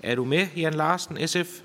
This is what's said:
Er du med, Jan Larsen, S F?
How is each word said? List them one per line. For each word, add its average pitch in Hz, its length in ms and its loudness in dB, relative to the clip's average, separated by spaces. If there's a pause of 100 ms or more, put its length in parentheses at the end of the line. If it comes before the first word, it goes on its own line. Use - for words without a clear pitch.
Er 123 120 0
du 123 100 0
med, 160 220 2 (100)
Jan 160 160 0
Larsen, 160 540 0
S 170 100 0
F? 175 280 -4